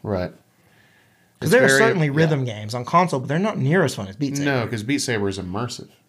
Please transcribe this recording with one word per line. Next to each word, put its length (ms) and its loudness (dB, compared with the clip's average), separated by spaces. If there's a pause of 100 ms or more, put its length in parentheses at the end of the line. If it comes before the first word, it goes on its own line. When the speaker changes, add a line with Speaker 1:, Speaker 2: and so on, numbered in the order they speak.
Speaker 1:
Right. 280 -4 (1080)
Speaker 2:
'Cause 80 -2
Speaker 1:
It's 40 4
Speaker 2:
there 120 6
are 40 6
Speaker 1:
very, 120 6
Speaker 2:
certainly 280 2
Speaker 1:
yeah. 80 -2
Speaker 2:
rhythm 280 2
games 300 -8
on 100 -6
console, 340 2
but 120 -6
they're 80 0
not 180 -2
near 260 4
as 120 0
fun 140 -8
as 60 -12
Beat 220 -4
Saber. 140 0
Speaker 1:
No, 160 0
'cause 160 -6
Beat 160 -2
Saber 280 -2
is 120 -4
immersive. 500 -8 (200)